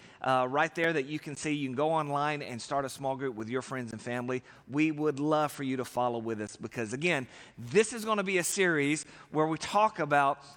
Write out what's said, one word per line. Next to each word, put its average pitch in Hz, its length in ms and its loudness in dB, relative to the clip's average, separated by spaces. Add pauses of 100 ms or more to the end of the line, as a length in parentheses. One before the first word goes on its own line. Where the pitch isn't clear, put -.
(220)
uh, 127 280 4
right 151 240 2
there 165 200 2
that 139 120 0
you 151 140 -6
can 147 160 -8
see. 151 160 -4
You 147 160 -2
can 127 80 -4
go 151 160 2
online 147 500 0
and 120 180 -8
start 139 260 -2
a 131 40 -4
small 135 260 -4
group 131 200 -4
with 110 140 -6
your 127 120 0
friends 123 300 -6
and 110 100 -10
family. 123 400 -4 (260)
We 156 240 2
would 147 280 0
love 151 320 2
for - 100 -10
you 131 160 -2
to 123 80 -2
follow 120 320 0
with 113 240 -4
us 104 140 -8
because, 113 380 -6
again, 143 340 0 (300)
this 151 360 2
is 220 100 -8
gonna 214 200 0
be 185 160 2
a 170 40 0
series 156 640 2 (240)
where 151 160 4
we 160 140 0
talk 208 400 2
about 143 400 4 (180)